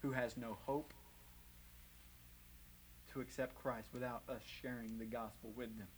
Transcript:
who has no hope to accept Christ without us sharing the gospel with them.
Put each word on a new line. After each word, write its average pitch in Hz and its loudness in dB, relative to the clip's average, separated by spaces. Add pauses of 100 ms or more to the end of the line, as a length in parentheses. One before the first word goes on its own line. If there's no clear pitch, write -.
who 139 8
has 127 6
no 113 0 (100)
hope 147 4 (2250)
to 135 4
accept 127 4
Christ 123 2
without 123 2
us 117 0 (200)
sharing 113 2
the 113 2
gospel 110 0
with 113 0
them. 95 -4 (100)